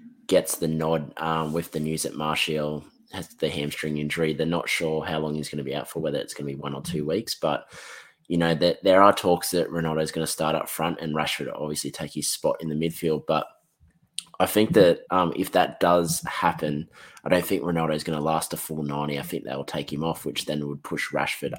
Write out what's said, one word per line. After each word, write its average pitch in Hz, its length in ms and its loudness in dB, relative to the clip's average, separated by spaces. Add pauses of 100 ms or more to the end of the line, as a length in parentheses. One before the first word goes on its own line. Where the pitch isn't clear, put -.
(280)
gets - 300 2
the 82 100 -2
nod, 80 500 0
um, 80 360 -2
with 82 180 -4
the 80 80 -4
news 78 240 -2
that - 120 -6
Martial 76 720 -2 (260)
has 90 180 -10
the - 200 -4
hamstring 73 480 -4
injury. 76 360 0
They're 78 120 0
not 85 240 0
sure 78 340 0
how 82 160 -2
long 78 160 -2
he's 76 140 -6
gonna 76 140 -6
be 67 120 -6
out 65 140 -6
for, 82 120 -6
whether 73 180 -2
it's - 140 -8
gonna 71 140 -8
be 69 80 -6
one 71 200 -8
or 69 60 -8
two 76 240 -4
weeks, 87 280 -2
but, 76 340 -2 (600)
you 85 100 0
know, 82 160 4
there, 87 300 4
there 95 180 8
are 101 120 10
talks 87 380 2
that 87 180 2
Ronaldo's 80 420 0
gonna 80 160 -2
start 78 280 0
up - 140 -4
front 85 320 -2
and 78 140 -4
Rashford 73 380 -2
obviously 76 360 -4
take 78 240 -8
his 76 180 -4
spot - 300 0
in 80 80 -4
the 76 60 -2
midfield. 80 500 0
But 78 220 2 (920)
I - 80 4
think 110 260 4
that, 87 280 8 (100)
um, 87 240 4
if 95 160 -2
that - 280 4
does 85 420 4
happen, 78 680 -2 (340)
I 76 60 -6
don't 87 160 4
think 95 160 0
Ronaldo's 80 420 0
gonna 80 160 -2
last 78 340 0
a 78 40 -6
full 78 240 -6
ninety. 73 380 -2
I - 20 -4
think - 220 -8
they'll 67 200 -6
take 73 300 -6
him 73 100 -2
off, 82 220 -4
which - 200 -4
then 76 220 -2
would 71 160 -8
push - 280 -6
Rashford 69 480 -2